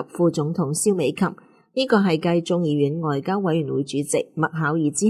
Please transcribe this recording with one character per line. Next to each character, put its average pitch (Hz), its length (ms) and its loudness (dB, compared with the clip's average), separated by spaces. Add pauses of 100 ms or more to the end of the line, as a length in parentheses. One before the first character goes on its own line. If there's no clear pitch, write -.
副 175 200 2
總 165 240 -2
統 151 180 -2
蕭 202 220 0
美 151 180 0
琴。 185 160 0
呢 - 600 -6
個 240 100 4
係 175 380 2
繼 170 60 2
眾 175 200 0
議 151 120 0
院 147 280 0
外 143 200 -2
交 190 180 -2
委 170 180 0
員 135 160 -2
會 135 80 0
主 139 160 -6
席 143 380 -2
麥 156 160 0
考 156 220 -2
爾 156 180 0
之 208 180 0